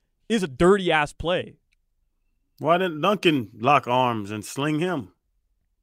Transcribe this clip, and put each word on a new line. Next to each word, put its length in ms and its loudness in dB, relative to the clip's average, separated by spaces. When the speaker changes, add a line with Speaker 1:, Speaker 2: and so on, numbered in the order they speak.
Speaker 1:
is 160 0
a 40 -4
dirty-ass 680 2
play. 420 -4
Speaker 2:
Why 200 2
didn't 200 -4
Duncan 580 0
lock 300 2
arms 440 0
and 120 -8
sling 360 -4
him? 340 -6